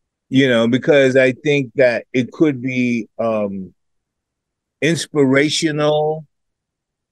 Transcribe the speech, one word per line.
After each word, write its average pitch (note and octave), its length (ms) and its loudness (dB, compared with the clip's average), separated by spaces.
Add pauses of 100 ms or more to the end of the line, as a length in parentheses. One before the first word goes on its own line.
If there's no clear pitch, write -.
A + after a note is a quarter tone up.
(280)
you C3+ 200 2
know, A#2 200 2
because C3 480 2
I C3 160 4
think C#3+ 440 -4
that A#2+ 360 2
it B2+ 180 -2
could D3 300 -2
be, B2 480 -4 (100)
um, G2+ 560 -6 (1080)
inspirational, D3+ 1400 -2 (840)